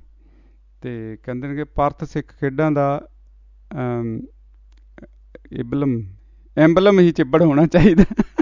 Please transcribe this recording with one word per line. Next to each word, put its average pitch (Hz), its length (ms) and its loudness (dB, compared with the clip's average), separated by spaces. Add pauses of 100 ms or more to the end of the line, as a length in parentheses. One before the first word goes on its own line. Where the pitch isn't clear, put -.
(840)
ਤੇ 110 400 -12
ਕਹਿੰਦੇ 127 260 -10
ਨੇ 143 80 -8
ਕਿ 151 80 -8
ਪਰਥ 143 400 -4
ਸਿੱਖ 143 220 -10 (140)
ਖੇਡਾਂ 143 320 -2
ਦਾ, 143 360 -2 (640)
ਅਮ, 120 480 -6 (1400)
ਐਂਬਲਮ, 127 440 -4 (540)
ਐਂਬਲਮ 185 440 4
ਹੀ 170 120 6
ਚਿੱਬੜ 156 300 0
ਹੋਣਾ 156 240 4
ਚਾਹੀਦਾ। 196 380 6 (360)